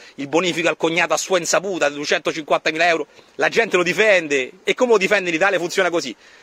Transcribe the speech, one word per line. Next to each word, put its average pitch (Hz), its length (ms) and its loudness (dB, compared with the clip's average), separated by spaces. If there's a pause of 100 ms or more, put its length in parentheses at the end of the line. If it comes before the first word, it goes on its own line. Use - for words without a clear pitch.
(160)
il 139 140 -10
bonifico 165 400 0
al 156 80 -2
cognato 165 360 0
a 151 40 0
sua 185 220 0
insaputa, 160 500 -2
duecentocinquantamila 160 1000 -2
euro, 165 200 0 (280)
la 156 140 0
gente 190 260 0
lo 175 80 2
difende, 165 800 0
e 196 120 0
come 240 180 2
lo 220 40 6
difende 190 300 0
in 170 80 -2
Italia 185 240 2
funziona 175 300 0
così, 151 260 -4 (280)